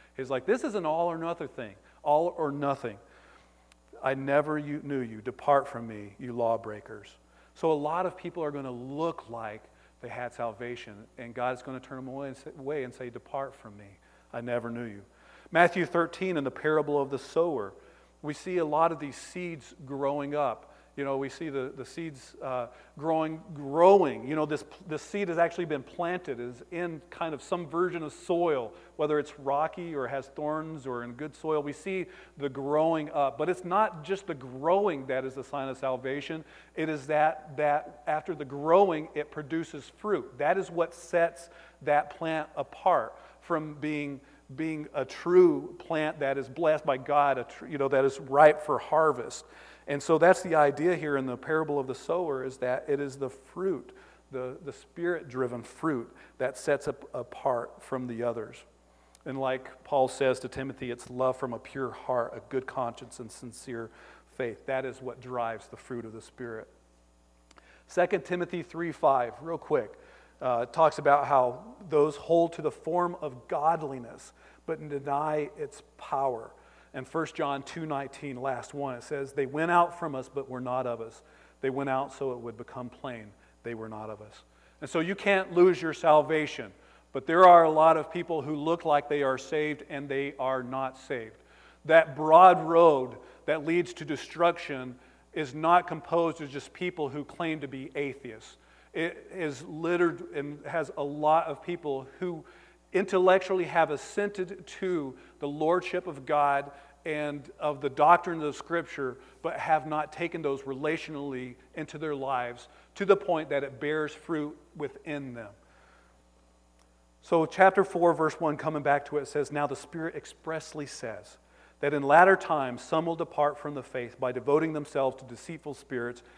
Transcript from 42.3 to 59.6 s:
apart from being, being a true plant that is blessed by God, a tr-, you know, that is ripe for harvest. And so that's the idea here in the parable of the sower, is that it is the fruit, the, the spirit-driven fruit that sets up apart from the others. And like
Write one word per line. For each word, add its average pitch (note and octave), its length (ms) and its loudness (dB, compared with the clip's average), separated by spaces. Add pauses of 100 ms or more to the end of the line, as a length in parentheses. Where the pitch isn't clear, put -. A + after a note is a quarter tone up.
apart C#3+ 580 0 (240)
from D#3 360 -4
being, D3 440 -6 (340)
being D#3 400 -6
a C3+ 120 -2
true E3+ 720 4
plant D#3 400 -4
that C3+ 180 0
is B2 120 -6
blessed D#3 360 2
by C#3 120 0
God, C#3 400 2
a A#2+ 80 -6
tr-, - 220 -16
you D#3 100 -8
know, C3+ 100 2
that C3+ 160 4
is C3+ 160 2
ripe D3 420 8
for B2+ 180 0
harvest. D3+ 640 0 (420)
And C#3+ 160 -4
so D#3+ 160 4
that's F#3 240 8
the E3+ 100 -2
idea D3+ 420 4
here D3 220 -2
in C3+ 80 -2
the B2 100 -4
parable D3 440 -2
of C3 80 -4
the C3 80 -6
sower, D#3+ 480 -4
is B2+ 140 -10
that B2+ 300 -2
it C#3+ 120 0
is C#3 180 -6
the C3 140 -6
fruit, - 600 -6 (400)
the, B2+ 320 -8
the C#3 80 -12
spirit-driven C3 920 -4
fruit C#3 520 -4 (220)
that C3 220 -2
sets C#3+ 280 0
up - 240 -8
apart B2 720 -4
from B2+ 240 -6
the A#2 160 -6
others. A#2 420 -4 (600)
And C3+ 140 -6
like C3 440 -4